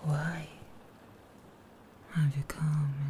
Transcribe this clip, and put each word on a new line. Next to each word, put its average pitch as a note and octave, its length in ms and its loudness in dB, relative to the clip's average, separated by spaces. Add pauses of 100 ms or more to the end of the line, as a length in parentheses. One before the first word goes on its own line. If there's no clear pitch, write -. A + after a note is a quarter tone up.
Why D#3 440 2 (1700)
have D3 220 4
you C#3 120 0
come D3+ 480 2 (140)